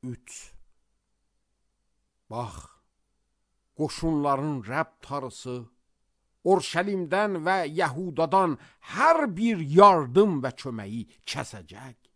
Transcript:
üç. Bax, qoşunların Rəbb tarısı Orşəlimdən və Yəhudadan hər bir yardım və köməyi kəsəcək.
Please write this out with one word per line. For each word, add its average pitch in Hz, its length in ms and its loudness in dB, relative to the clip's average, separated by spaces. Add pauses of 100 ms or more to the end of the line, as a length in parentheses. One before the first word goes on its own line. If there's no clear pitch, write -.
üç. - 500 -16 (1800)
Bax, 113 260 -10 (1200)
qoşunların 147 880 -2
Rəbb 143 360 -6
tarısı 127 560 -10 (880)
Orşəlimdən 190 1000 0
və 185 120 2 (120)
Yəhudadan 160 840 0 (400)
hər 302 400 4
bir 214 260 0
yardım 165 800 6
və 127 160 -6
köməyi 110 460 -10 (180)
kəsəcək. 110 760 -14 (160)